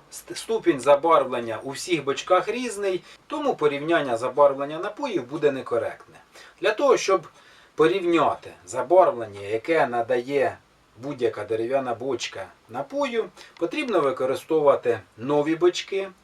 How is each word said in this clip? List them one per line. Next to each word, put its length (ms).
ст-, 220
ступінь 460
забарвлення 840
у 80
всіх 340
бочках 440
різний, 540
тому 280
порівняння 640
забарвлення 640
напоїв 480
буде 260
некоректне. 640
Для 120
того, 240
щоб 320
порівняти 720
забарвлення, 760
яке 460
надає 720
будь-яка 420
дерев'яна 500
бочка 520
напою, 560
потрібно 420
використовувати 1000
нові 400
бочки, 520